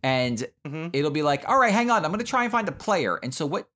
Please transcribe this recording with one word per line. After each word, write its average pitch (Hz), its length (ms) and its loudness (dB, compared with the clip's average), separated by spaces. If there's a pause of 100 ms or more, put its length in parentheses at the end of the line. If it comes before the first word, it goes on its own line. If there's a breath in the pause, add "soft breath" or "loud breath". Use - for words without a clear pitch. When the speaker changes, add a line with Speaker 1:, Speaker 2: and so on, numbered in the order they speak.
Speaker 1:
And 127 360 0 (280)
Speaker 2:
Mm-hmm. 156 260 -8
Speaker 1:
it'll 147 200 2
be 151 100 0
like, 143 260 0
"All 262 100 4
right, 240 140 6
hang 240 180 2
on, 208 140 2
I'm 151 60 0
gonna 214 140 -4
try 247 200 0
and 233 80 -2
find 233 160 0
a 156 40 -6
player." 139 500 0
And 131 120 -6
so 156 120 -4
what 175 300 -4